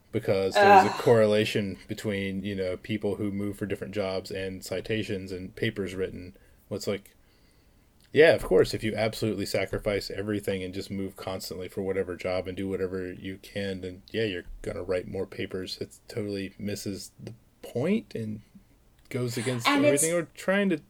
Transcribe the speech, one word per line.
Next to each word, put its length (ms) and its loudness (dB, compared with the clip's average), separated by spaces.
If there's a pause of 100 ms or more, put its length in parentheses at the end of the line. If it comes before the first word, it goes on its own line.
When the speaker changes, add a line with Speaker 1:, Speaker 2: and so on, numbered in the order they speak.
(140)
Speaker 1:
because 400 2
there's 320 10
Speaker 2:
Ugh. 120 0
Speaker 1:
a 40 -6
correlation 760 4 (120)
between, 540 -4
you 120 -4
know, 220 -2
people 380 -2
who 160 -2
move 260 -4
for 80 -4
different 280 -6
jobs 380 -4
and 320 -6
citations 680 -4
and 240 -10
papers 360 -2
written. 440 -6 (320)
Well, 80 -4
it's 100 -8
like, 280 -6 (1000)
yeah, 200 10
of 100 0
course, 300 4
if 80 -6
you 140 -2
absolutely 500 0
sacrifice 640 -2
everything 540 -4
and 100 -8
just 160 -8
move 280 -6
constantly 500 -8
for 140 -6
whatever 340 -2
job 320 -2
and 80 -6
do 140 -4
whatever 420 -2
you 300 -10
can, 400 -6
then 280 -10
yeah, 140 -2
you're 220 -4 (160)
gonna 220 -8
write 260 -2
more 160 -4
papers. 560 -8
It 160 -10 (100)
totally 500 -4
misses 540 -6 (100)
the 120 -12 (280)
point 540 -2
and 240 -6 (680)
goes 260 -2
against 320 -2
Speaker 2:
And 180 4
it's 160 6
Speaker 1:
everything 160 2
we're 160 -2
trying 360 2
to 100 2 (100)